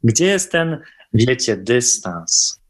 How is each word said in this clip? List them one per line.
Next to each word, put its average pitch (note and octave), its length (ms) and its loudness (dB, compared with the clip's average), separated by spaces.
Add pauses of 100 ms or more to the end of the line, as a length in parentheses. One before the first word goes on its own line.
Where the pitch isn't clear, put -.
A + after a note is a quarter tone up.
Gdzie A#2 220 2
jest F#3+ 260 0
ten, E3 300 -2 (320)
wiecie, A#2 440 2
dystans? F#2 1120 -2